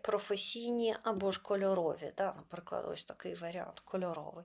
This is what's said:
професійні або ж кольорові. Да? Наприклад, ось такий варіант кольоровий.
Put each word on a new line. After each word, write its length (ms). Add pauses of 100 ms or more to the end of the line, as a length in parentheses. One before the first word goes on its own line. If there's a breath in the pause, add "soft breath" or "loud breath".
професійні 1000
або 280
ж 120
кольорові. 760
Да? 200
Наприклад, 520
ось 160
такий 300
варіант 460
кольоровий. 640